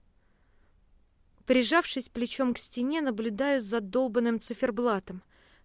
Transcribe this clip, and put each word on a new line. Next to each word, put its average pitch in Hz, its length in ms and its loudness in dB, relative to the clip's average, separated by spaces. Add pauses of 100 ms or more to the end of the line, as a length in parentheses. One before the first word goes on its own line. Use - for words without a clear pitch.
(1500)
Прижавшись 254 640 2
плечом 240 460 -2
к - 40 -8
стене, 277 440 -2
наблюдаю 254 580 0
за 220 220 -2
долбанным 233 580 0
циферблатом. 220 840 -2 (420)